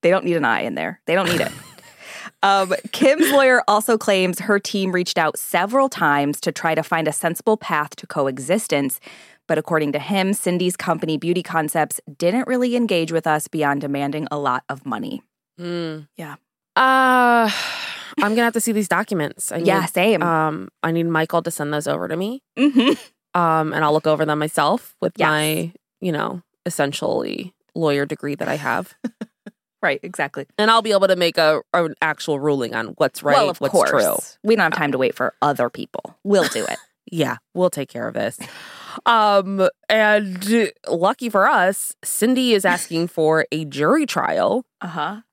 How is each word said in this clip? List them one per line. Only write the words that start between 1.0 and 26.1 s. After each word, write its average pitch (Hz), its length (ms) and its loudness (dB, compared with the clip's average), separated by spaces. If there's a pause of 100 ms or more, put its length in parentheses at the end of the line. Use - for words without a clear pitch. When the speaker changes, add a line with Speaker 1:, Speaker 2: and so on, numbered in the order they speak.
Speaker 1:
They 160 80 0
don't 180 160 0
need 170 120 -2
it. - 140 -4
<laughs> - 60 -20 (800)
Um, 196 300 2 (200)
Kim's 302 400 4
lawyer 262 340 6
also 214 320 2
claims 185 420 0
her 202 200 2
team 190 320 -4
reached 180 260 -2
out 160 200 0
several 220 500 0
times 147 540 0
to 165 100 -2
try 160 220 -2
to 156 80 0
find 160 260 -2
a 151 40 -2
sensible 185 440 0
path 151 400 -4
to - 100 -18
coexistence. 139 960 -2 (480)
But 156 100 2
according 151 340 0
to 143 60 -2
him, 190 360 0
Cindy's 180 420 -2
company, 160 400 -2
Beauty 170 260 -2
Concepts, 160 580 -2 (180)
didn't 190 280 0
really 247 300 0
engage 185 360 0
with 165 140 0
us 156 220 0
beyond 143 320 0
demanding 143 500 -4
a 147 80 -6
lot 131 300 -2
of 139 180 -10
money. 107 360 -8 (360)
Speaker 2:
Hmm. 170 420 -8 (160)
Speaker 1:
Yeah. 147 180 -14 (420)
Speaker 2:
Uh, 254 720 4 (680)
I'm 208 140 2
gonna 233 100 2
have 233 80 2
to 233 80 -2
see 226 120 -2
these 208 160 0
documents. 175 600 -2
I - 60 -6
Speaker 1:
Yeah, 185 240 2
Speaker 2:
need, 170 100 -2
Speaker 1:
same. 190 320 2
Speaker 2:
um, 160 460 0 (140)
I 165 100 0
need 165 140 0
Michael 165 360 0
to 170 80 -4
send 147 220 -6
those 151 160 -4
over 92 200 -4
to 160 80 -4
me. 220 260 -6 (160)
Speaker 1:
Mm-hmm. 269 340 4 (480)
Speaker 2:
Um, 160 320 2
and 156 120 0
I'll 147 80 2
look 156 140 2
over 156 180 2
them 151 140 0
myself 156 600 -2
with - 160 -2
Speaker 1:
Yes. 156 120 2
Speaker 2:
my, 156 440 -2 (280)
you 180 120 -4